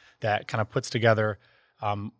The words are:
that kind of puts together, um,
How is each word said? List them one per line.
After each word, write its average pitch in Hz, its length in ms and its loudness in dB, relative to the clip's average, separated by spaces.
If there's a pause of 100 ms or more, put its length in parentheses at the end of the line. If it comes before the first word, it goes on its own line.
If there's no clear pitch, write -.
(200)
that 107 260 0
kind 113 140 -4
of 104 100 -4
puts - 180 -4
together, 110 520 2 (420)
um, 104 380 -6